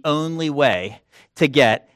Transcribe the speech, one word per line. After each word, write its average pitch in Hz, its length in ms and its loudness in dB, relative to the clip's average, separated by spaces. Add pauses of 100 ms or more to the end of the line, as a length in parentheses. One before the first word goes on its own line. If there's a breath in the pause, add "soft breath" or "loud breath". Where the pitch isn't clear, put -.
only 160 440 -4
way 110 520 -2 (340 soft breath)
to 160 140 2
get 127 480 2